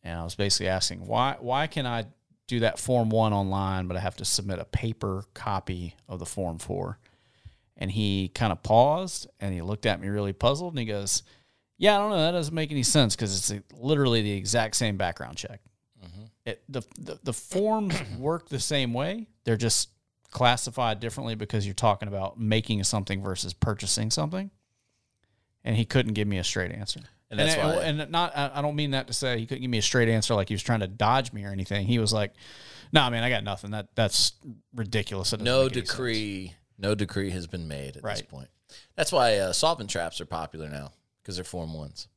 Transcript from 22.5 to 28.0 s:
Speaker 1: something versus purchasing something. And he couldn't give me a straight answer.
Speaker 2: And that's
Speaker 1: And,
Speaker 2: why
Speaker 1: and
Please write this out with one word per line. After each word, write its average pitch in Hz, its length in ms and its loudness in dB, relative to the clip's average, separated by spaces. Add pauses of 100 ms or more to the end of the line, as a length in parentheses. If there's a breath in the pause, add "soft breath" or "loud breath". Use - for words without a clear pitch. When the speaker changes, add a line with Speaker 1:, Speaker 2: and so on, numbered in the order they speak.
Speaker 1:
something 98 400 0
versus 92 300 -4
purchasing - 580 0
something. 175 400 -2 (1120)
And 117 120 0
he 113 100 4
couldn't 117 280 2
give 104 140 0
me 98 100 0
a 90 60 0
straight 90 280 -2
answer. 107 280 -8 (300)
Speaker 2:
And 120 100 -6
that's 156 160 4
Speaker 1:
And, 147 80 0 (120)
Speaker 2:
why 151 80 0
Speaker 1:
and 151 280 -2